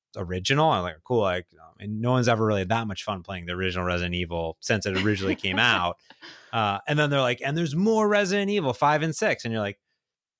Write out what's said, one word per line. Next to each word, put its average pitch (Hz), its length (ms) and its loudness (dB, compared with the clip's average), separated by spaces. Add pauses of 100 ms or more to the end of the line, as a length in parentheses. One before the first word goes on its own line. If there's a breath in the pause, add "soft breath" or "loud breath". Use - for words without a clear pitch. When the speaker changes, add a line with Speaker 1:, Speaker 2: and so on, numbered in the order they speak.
(160)
Speaker 1:
original. 104 540 0
I'm 104 140 0
like, 85 200 -8
"Cool." 120 180 0
Like, 90 260 -2 (320)
and 107 220 -6
no 123 100 2
one's 127 160 4
ever 113 180 4
really 104 160 2
had 90 80 -2
that 113 180 0
much 98 160 -8
fun 98 200 -6
playing 90 240 -10
the 90 60 -4
original 90 320 -2
Resident 87 300 0
Evil 85 460 -4
since 107 240 0
it 95 180 -2
originally 95 320 0
came 95 240 -2
Speaker 2:
<laughs> - 0 -
Speaker 1:
out. 95 380 2 (560 loud breath)
Uh, 104 340 0
and 151 100 0
then 151 120 2
they're 143 120 2
like, 123 220 0
"And 135 140 -2
there's 160 180 -2
more 214 320 2
Resident 202 420 2
Evil 180 240 0
five 147 300 2
and 160 120 -2
six." 180 300 -2
And 117 60 -4
you're 113 100 -2
like, 101 180 -4 (600)